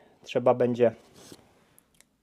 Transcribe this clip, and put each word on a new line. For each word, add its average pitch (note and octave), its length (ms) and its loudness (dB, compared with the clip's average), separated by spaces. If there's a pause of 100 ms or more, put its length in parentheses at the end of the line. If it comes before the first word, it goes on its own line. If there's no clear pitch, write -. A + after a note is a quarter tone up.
(220)
trzeba B2 320 0
będzie, A#2+ 400 0 (1300)